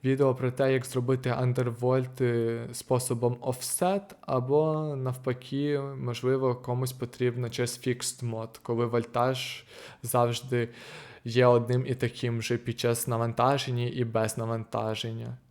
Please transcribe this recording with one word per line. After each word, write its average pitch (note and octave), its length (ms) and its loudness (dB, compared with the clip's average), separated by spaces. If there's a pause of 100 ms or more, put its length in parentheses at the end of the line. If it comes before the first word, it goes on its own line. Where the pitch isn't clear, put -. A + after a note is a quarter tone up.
відео C3 320 4
про C3 160 0
те, C3+ 220 2
як B2+ 120 0
зробити B2+ 440 0
андервольт, B2+ 920 0
е, A#2 520 2
способом B2 640 0
offset, F3 640 -2 (200)
або D3 760 2
навпаки, C3 840 -2
можливо, C3 760 0
комусь B2+ 360 -2
потрібно B2 580 -2
через A#2+ 380 -4
fixed B2 420 -2
mode, A2+ 340 -8
коли A#2 220 0
вольтаж A#2+ 800 0 (380)
завжди A#2+ 680 2 (540)
є B2 220 4
одним B2 420 6
і B2+ 80 0
таким A#2+ 460 -2
же A#2+ 160 0
під A#2+ 220 -6
час A#2 280 0
навантаження A#2+ 880 0
і B2+ 100 -2
без A2+ 340 0
навантаження. A2+ 1000 -4 (140)